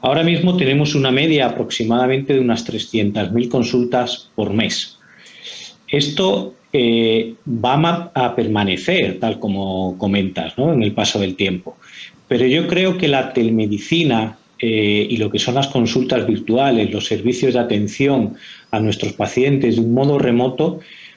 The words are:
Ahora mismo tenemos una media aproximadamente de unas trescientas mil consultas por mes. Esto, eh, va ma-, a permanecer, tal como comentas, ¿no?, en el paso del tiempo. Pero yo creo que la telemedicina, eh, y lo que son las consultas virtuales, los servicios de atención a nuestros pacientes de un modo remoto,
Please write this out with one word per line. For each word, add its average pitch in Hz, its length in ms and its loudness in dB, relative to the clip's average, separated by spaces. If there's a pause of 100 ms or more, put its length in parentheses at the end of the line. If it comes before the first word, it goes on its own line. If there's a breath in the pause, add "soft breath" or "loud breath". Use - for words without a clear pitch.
Ahora 143 220 2
mismo 175 340 2
tenemos 143 380 2
una 135 160 2
media 143 360 2
aproximadamente 123 880 0
de 135 60 4
unas 117 240 0
trescientas 104 680 -2
mil 117 160 0
consultas 123 880 -2
por 104 180 -2
mes. - 460 -4 (920 loud breath)
Esto, 170 640 -2 (180)
eh, 117 640 2 (120)
va 120 300 0
ma-, 170 380 0
a 123 220 0
permanecer, 104 800 0
tal 113 200 -2
como 95 600 -4
comentas, 95 580 -2
¿no?, 147 160 0
en 127 100 2
el 104 100 0
paso 107 260 -2
del 95 160 -2
tiempo. 92 420 -4 (520 loud breath)
Pero 123 180 2
yo 151 220 2
creo 180 300 0
que 165 100 0
la 135 240 0
telemedicina, 113 1040 0 (220)
eh, 104 500 0
y 120 80 -2
lo 110 140 -2
que 104 80 -4
son 123 160 -2
las 139 140 0
consultas 120 580 0
virtuales, 113 640 2
los 104 160 -4
servicios 120 480 0
de 123 60 2
atención 113 760 0 (360 loud breath)
a 107 100 -2
nuestros 107 340 -2
pacientes 131 640 2
de 117 40 2
un 117 140 2
modo 139 240 2
remoto, 131 600 0 (360 loud breath)